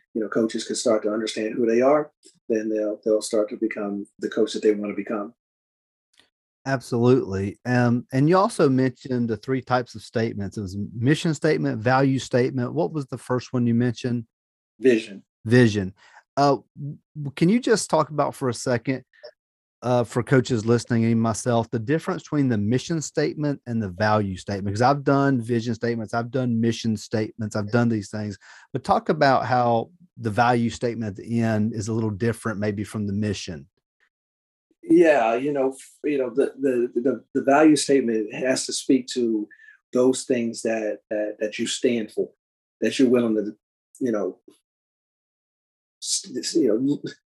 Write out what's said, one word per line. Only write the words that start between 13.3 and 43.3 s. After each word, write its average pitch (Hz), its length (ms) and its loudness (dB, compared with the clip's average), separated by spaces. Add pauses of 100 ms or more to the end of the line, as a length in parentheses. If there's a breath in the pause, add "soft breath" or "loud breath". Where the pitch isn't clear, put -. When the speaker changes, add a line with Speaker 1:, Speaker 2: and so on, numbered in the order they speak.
Speaker 2:
one 123 160 0
you 117 60 2
mentioned? 120 540 -2 (520)
Speaker 1:
Vision. 110 440 2 (200)
Speaker 2:
Vision. 110 500 4 (440 soft breath)
Uh, 139 200 4 (240)
w-, 143 540 -12
can 165 140 2
you 233 100 4
just 233 300 0
talk 156 220 0
about 143 220 -2
for 139 140 -4
a 120 60 -2
second, 127 500 -2 (800 loud breath)
uh, 123 240 2
for 120 180 -2
coaches 120 420 2
listening 117 380 2
and 113 160 2
myself, 113 500 0
the 120 100 -4
difference 156 440 -4
between 143 240 0
the 120 100 0
mission 127 440 -2
statement 147 640 -4
and 113 180 -4
the 98 60 -4
value 101 480 0
statement? 101 360 -6
'Cause 104 80 -2
I've 139 220 2
done 139 380 2
vision 117 340 -2
statements, 117 380 -4
I've 117 180 -4
done 123 300 0
mission 113 340 0
statements, 110 600 -6
I've 104 140 -4
done 120 180 4
these 107 200 -2
things, 104 300 -8 (320 loud breath)
but - 140 -8
talk 202 240 0
about 143 360 4
how 120 460 2 (260)
the 117 120 -4
value 117 400 2
statement 113 400 -6
at 95 60 -10
the 117 260 -4
end 110 320 0
is 110 140 -6
a 113 60 -4
little 110 160 -2
different 110 500 -4
maybe 104 240 -2
from 104 240 -6
the 98 60 -4
mission. 95 540 -6 (1120)
Speaker 1:
Yeah, 147 540 4
you 139 180 -2
know, - 160 0
f-, - 220 -14 (120)
you 147 140 -2
know, 127 120 -2
the, 135 300 0
the, 123 320 0 (100)
the, 123 220 -2 (100)
the 127 100 0
value 151 320 6
statement 117 580 0
has 131 320 -2
to 120 80 -8
speak 127 400 2
to 113 340 -2 (460 loud breath)
those 127 300 2
things 117 400 -4
that, 110 360 -2 (100)
that, 107 300 -4
that 107 200 -6
you 113 80 -2
stand 117 440 -2
for, - 180 -4 (520)
that 117 180 -2
you're 127 100 6
willing 117 260 4